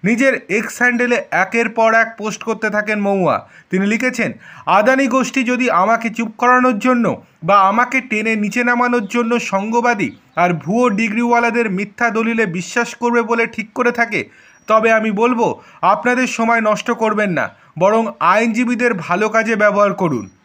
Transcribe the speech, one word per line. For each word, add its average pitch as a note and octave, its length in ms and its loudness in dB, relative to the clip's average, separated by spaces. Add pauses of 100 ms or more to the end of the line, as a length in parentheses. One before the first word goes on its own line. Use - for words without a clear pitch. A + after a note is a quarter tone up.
নিজের A#3 460 0
এক্স G#3+ 280 -4
হ্যান্ডেলে A#3+ 540 0
একের G3+ 380 0
পর A3 240 2
এক A3+ 240 2
পোস্ট G#3+ 260 -8
করতে A3 260 -4
থাকেন G#3 300 -2
মহুয়া। F#3+ 500 0 (220)
তিনি F#3+ 160 0
লিখেছেন, A#3 440 -2 (340)
"আদানি B3+ 420 4
গোষ্ঠী B3+ 360 0
যদি B3 280 0
আমাকে A3+ 380 0
চুপ A3+ 280 -6
করানোর B3 420 2
জন্য A#3 440 0 (200)
বা G3 160 4
আমাকে A#3 420 2
টেনে A3 340 -2
নিচে G#3 280 -2
নামানোর A#3+ 420 0
জন্য A#3 340 -2
সঙ্গবাদী A3 720 -2 (240)
আর F3 180 2
ভুয়ো G3 360 0
ডিগ্রিওয়ালাদের A#3 800 0
মিথ্যা G3+ 400 -4
দলিলে A3+ 360 -2
বিশ্বাস F#3 500 -4
করবে A#3+ 260 0
বলে A3+ 260 -2
ঠিক A3+ 260 -10
করে A#3+ 180 0
থাকে, A3 380 -2 (380)
তবে A3 240 4
আমি A3 200 2
বলবো, A3+ 500 0 (200)
আপনাদের A#3+ 460 2
সময় A#3 340 0
নষ্ট G#3+ 300 -2
করবেন G#3+ 380 -2
না, C3 200 -2 (300)
বরং G#3+ 280 2 (120)
আইনজীবীদের A3+ 720 2
ভালো F#3 360 -2
কাজে A3 260 0
ব্যবহার G3+ 380 2
করুন।" B2+ 360 -4 (160)